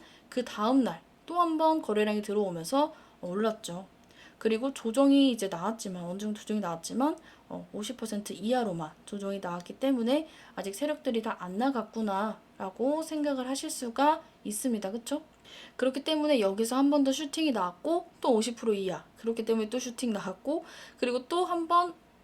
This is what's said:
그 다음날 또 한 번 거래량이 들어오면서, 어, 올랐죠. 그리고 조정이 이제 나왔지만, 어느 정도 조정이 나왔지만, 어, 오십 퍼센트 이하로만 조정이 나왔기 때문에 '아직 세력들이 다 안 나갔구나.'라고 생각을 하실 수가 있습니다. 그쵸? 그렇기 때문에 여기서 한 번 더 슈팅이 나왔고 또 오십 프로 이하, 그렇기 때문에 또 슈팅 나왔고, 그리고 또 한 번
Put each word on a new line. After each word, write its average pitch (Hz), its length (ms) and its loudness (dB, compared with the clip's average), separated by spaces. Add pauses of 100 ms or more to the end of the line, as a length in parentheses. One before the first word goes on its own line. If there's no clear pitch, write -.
(300)
그 247 160 -4
다음날 214 560 2 (240)
또 339 140 -2
한 330 180 2
번 320 240 4
거래량이 214 400 2
들어오면서, 208 720 0 (280)
어, 180 60 -8
올랐죠. 190 580 -2 (520)
그리고 226 360 0
조정이 277 580 6
이제 202 180 -2
나왔지만, 185 540 -4
어느 180 140 -6
정도 208 220 -6
조정이 214 200 -2
나왔지만, 190 560 -2 (320)
어, 175 260 -10
오십 208 240 -8
퍼센트 208 360 -6
이하로만 190 580 -2 (140)
조정이 202 340 -6
나왔기 180 340 -8
때문에 269 540 2 (280)
'아직 196 180 -6
세력들이 285 480 -2
다 214 160 -4
안 180 200 -8
나갔구나.'라고 220 1500 -2
생각을 294 440 -2
하실 269 220 -4
수가 285 540 0 (200)
있습니다. 208 480 -2
그쵸? 233 300 -6 (540)
그렇기 262 280 0
때문에 302 360 4
여기서 220 380 2
한 277 120 6
번 294 140 6
더 269 80 4
슈팅이 302 400 0
나왔고 233 560 -2 (140)
또 285 120 4
오십 226 220 2
프로 226 180 0
이하, 190 300 -2 (140)
그렇기 226 280 -4
때문에 220 240 0
또 240 100 -4
슈팅 247 340 -4
나왔고, 202 520 -4 (320)
그리고 254 300 -2
또 349 180 2
한 339 220 -2
번 349 260 4 (300)